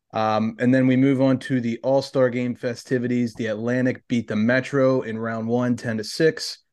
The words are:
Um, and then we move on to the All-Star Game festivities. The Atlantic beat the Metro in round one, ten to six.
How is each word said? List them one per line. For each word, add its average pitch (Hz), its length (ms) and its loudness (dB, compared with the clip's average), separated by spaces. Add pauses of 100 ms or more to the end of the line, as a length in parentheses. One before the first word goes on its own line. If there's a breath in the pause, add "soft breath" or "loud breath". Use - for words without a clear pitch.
(140)
Um, 110 460 0
and 123 140 2
then 131 140 4
we 127 80 4
move 131 260 4
on 135 180 2
to 131 200 -4
the 117 240 -4
All-Star 135 460 2
Game 123 240 -4
festivities. 120 800 -2
The 113 140 -6
Atlantic 120 600 -2
beat 117 200 -2
the 110 80 -4
Metro 131 680 2
in 110 160 -6
round 113 300 -6
one, 123 280 2
ten 113 220 -4
to 110 60 -4
six. - 560 -2 (140)